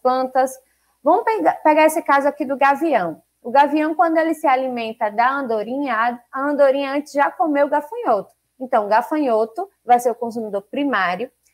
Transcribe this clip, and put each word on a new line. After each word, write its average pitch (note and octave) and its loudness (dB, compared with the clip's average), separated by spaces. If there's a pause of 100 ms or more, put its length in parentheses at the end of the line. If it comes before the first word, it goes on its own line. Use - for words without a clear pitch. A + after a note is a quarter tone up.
plantas. C4 0 (480)
Vamos - 2
pega-, A4 0
pegar D#4 4
esse D#4+ 0
caso C#4 2
aqui C#4+ -2
do C4+ -4
gavião. C4 0 (200)
O B3 -12
gavião, D4 2
quando E4 0
ele D#4+ 0
se D#4 -4
alimenta A#3+ -2
da A#3 0
andorinha, B3 -4
a, A#3+ -4
a C#4 -2
andorinha C#4 2
antes D4 -6
já C#4+ 0
comeu D4 0
o C#4 0
gafanhoto. D4 -2 (280)
Então, B3 0
o - -6
gafanhoto A#3+ 0 (160)
vai A#3+ 4
ser B3 0
o A3 -4
consumidor G#3+ -6
primário. G#3+ -4 (240)